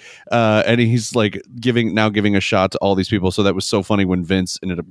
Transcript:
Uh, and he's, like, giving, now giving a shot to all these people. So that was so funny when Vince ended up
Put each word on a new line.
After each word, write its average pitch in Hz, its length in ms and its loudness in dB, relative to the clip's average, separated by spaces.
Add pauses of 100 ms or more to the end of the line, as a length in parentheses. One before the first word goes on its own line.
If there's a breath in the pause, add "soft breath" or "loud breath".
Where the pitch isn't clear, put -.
(320 loud breath)
Uh, 107 340 4
and 117 140 2
he's, 117 360 0
like, 107 260 0 (180)
giving, 117 340 0
now 107 160 2
giving 101 280 2
a 95 40 2
shot 98 300 0
to - 60 -6
all 98 180 0
these 95 140 -2
people. 92 220 0
So 104 120 -2
that 98 120 2
was 92 100 -6
so 101 180 -2
funny 101 220 0
when 90 180 -2
Vince 92 400 -2
ended 90 160 -6
up 80 120 -12